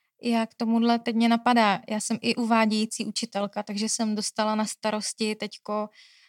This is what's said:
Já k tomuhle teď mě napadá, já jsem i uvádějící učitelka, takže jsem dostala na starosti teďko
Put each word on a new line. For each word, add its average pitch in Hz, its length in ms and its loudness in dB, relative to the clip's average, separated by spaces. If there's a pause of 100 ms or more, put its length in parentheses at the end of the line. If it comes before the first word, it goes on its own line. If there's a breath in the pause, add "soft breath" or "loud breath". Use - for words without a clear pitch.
(240)
Já 233 220 0
k 226 80 -10
tomuhle 233 460 2
teď 233 160 -4
mě 233 140 4
napadá, 233 600 4
já 214 100 -4
jsem - 220 -4
i 233 140 0
uvádějící 220 720 0
učitelka, 202 580 -6
takže 214 260 -6
jsem 214 260 0
dostala 214 400 -2
na 214 100 0
starosti 214 720 -4
teďko 208 540 -6 (400 soft breath)